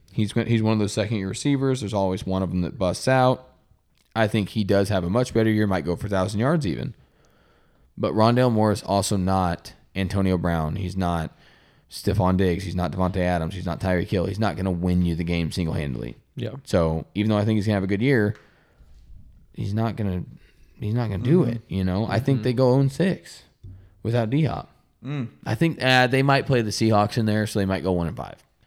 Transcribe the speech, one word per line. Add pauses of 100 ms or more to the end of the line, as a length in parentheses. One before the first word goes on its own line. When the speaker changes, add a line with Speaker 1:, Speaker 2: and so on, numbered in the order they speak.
(120)
Speaker 1:
He's,
he's
one
of
those
second-year
receivers.
There's
always
one
of
them
that
busts
out. (680)
I
think
he
does
have
a
much
better
year,
might
go
for
a
thousand
yards
even. (1000)
But
Rondale
Moore
is
also
not (220)
Antonio
Brown.
He's
not (540)
Stephon
Diggs.
He's
not
Devontae
Adams.
He's
not
Tyreek
Hill.
He's
not
gonna
win
you
the
game
single-handedly. (200)
Speaker 2:
Yeah. (120)
Speaker 1:
So
even
though
I
think
he's
gonna
have
a
good
year, (1160)
he's
not
gonna, (560)
he's
not
gonna
do
Speaker 3:
Mm-hmm.
Speaker 1:
it.
You
know,
I
think
Speaker 2:
Mm-hmm.
Speaker 1:
they
go
oh
and
six (580)
without
D-Hop. (360)
Speaker 3:
Mm. (180)
Speaker 1:
I
think,
uh,
they
might
play
the
Seahawks
in
there,
so
they
might
go
one
and
five. (240)